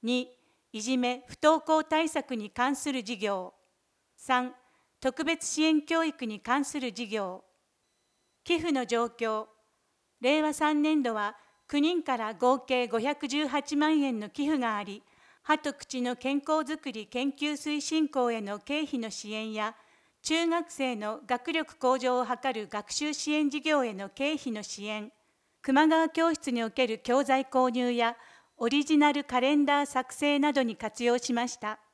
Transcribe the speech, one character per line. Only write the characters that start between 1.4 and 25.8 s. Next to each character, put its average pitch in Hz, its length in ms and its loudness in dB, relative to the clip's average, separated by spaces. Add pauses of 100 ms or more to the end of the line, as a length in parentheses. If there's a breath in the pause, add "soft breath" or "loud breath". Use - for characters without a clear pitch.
登 311 220 6
校 311 220 2
対 311 240 0
策 277 260 -4
に 208 140 -6
関 254 280 -2
す 285 140 -6
る 262 120 -4
事 208 160 -8
業。 190 340 -4 (640)
三、 254 380 0 (460 soft breath)
特 262 220 -2
別 320 240 -2
支 - 160 -2
援 311 200 4
教 330 200 0
育 302 220 -4
に 214 160 -8
関 269 240 0
す 285 160 -8
る 254 120 -6
事 208 160 -10
業。 190 360 -6 (1000)
寄 339 160 0
付 320 140 -2
の 254 140 0
状 233 200 0
況。 220 420 -4 (720)
令 285 180 4
和 302 140 0
三 302 260 2
年 311 220 4
度 240 120 0
は、 214 220 -4 (320 soft breath)
九 285 100 0
人 320 240 2
か 269 140 0
ら 220 160 -4
合 247 280 4
計 247 280 0
五 214 100 0
百 277 300 -2
十 294 180 0
八 277 300 -2
万 302 240 4
円 262 180 0
の 208 120 -8
寄 285 160 -2
付 311 100 2
が 226 220 -2
あ 208 40 -6
り、 202 200 -12 (400 soft breath)
歯 302 160 2
と 294 160 -6
口 - 260 -8
の 247 160 -2
健 269 200 -2
康 311 260 0
づ 302 160 -6
く 294 120 -10
り 214 160 -10
研 262 260 -4
究 294 200 -4
推 294 300 -4
進 311 260 0
校 247 240 0
へ 226 80 -4
の 202 200 -8
経 302 240 -4
費 285 140 -6
の 226 120 -6
支 208 200 -12
援 220 220 -6
や、 214 240 -4 (460 soft breath)
中 330 240 0
学 330 240 0
生 254 260 -2
の 214 300 -6
学 247 240 -4
力 320 280 -4
向 262 200 2
上 247 220 0
を 247 60 -2
図 247 260 -2
る 214 160 -6
学 208 240 -8
習 294 220 -4
支 294 180 -4
援 302 160 2
事 277 140 -4
業 294 240 2
へ 214 80 -6
の 196 160 -10
経 294 240 -2
費 277 180 -6
の 208 100 -6
支 202 220 -12
援、 214 260 -8 (520)
熊 277 240 6